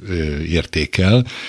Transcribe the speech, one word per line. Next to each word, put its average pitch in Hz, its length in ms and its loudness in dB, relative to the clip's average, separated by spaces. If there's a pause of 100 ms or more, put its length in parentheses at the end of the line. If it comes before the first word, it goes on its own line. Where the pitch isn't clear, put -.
ö, 78 320 -4
értékel, 85 840 2 (240)